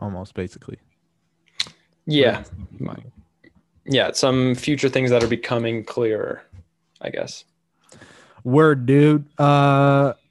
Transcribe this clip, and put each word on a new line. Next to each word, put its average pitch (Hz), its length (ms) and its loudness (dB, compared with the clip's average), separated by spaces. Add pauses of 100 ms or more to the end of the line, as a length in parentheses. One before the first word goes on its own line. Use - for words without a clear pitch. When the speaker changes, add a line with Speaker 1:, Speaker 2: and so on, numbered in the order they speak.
Speaker 1:
almost, 95 340 -12
basically. - 420 -12 (1300)
Speaker 2:
Yeah. 139 380 2 (360)
Speaker 1:
Right. - 240 -12 (800)
Speaker 2:
Yeah, 117 260 0
some 127 440 0
future 139 340 -2
things 131 220 -2
that 120 120 2
are 113 40 0
becoming 117 560 -4
clearer, 107 600 -6 (580)
I - 80 -8
guess. - 360 -12 (1000)
Speaker 1:
Word, 139 420 2
dude. 147 400 4 (140)
Uh, 139 720 4 (180)